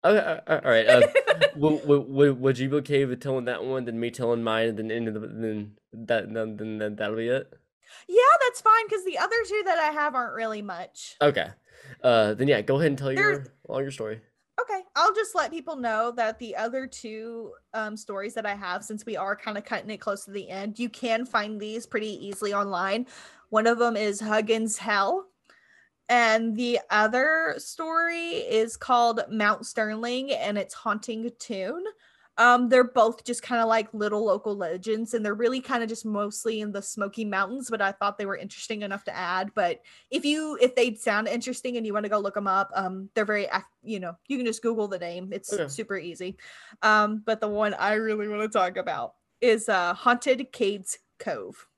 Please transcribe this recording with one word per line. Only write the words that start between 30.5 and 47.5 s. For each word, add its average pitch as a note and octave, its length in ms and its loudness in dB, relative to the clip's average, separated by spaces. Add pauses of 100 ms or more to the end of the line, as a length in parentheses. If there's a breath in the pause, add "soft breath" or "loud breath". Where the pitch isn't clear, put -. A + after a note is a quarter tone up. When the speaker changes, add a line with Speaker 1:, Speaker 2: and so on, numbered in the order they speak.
Speaker 2:
it's F#3+ 160 -6
Haunting A3 640 -4
Tune. A3 460 -8 (540 soft breath)
Um, B3 320 6
they're B3 160 8
both A#3 400 2
just A#3+ 180 -4
kinda A#3 220 0
like A3+ 280 2
little G#3 300 0
local G#3 320 0
legends, G3+ 580 -4
and A3+ 100 0
they're G#3 120 -2
really A#3+ 240 0
kinda B3+ 260 -2
just A3 200 -8
mostly G#3+ 560 -4
in G#3 100 -6
the G3 100 -6
Smoky G#3 440 -6
Mountains, G3+ 440 -4
but A3 120 -2
I G3 100 2
thought G3+ 260 -2
they G#3 80 -4
were G3 120 -6
interesting G#3 460 -10
enough G3+ 200 -8
to - 120 -8
add. F#3 380 -4
But F3+ 280 0 (280 soft breath)
if - 140 -2
you, D4+ 380 -2
if B3+ 140 4
they A#3+ 200 2
sound A3 320 -2
interesting B3 480 -6
and A3+ 100 -4
you G#3 80 -4
wanna G#3 140 -2
go G#3 120 2
look G3+ 180 -2
'em G3+ 100 -2
up, G3 260 2
um, F#3+ 420 -4
they're G#3+ 100 2
very G#3 220 0
ac-, - 180 -2 (180)
you G#3 160 -6
know, F3 160 -8 (140)
you C4+ 80 -2
can B3 80 -2
just A3 180 -4
Google A3 240 0
the G3 100 -6
name. F3 360 -8
It's G3 180 -8
Speaker 1:
Okay. F3 160 -2
Speaker 2:
super G3 300 -6
easy. F3 400 -10 (440 loud breath)
Um, G#3+ 440 4
but A3 160 0
the G#3+ 80 0
one G#3 240 0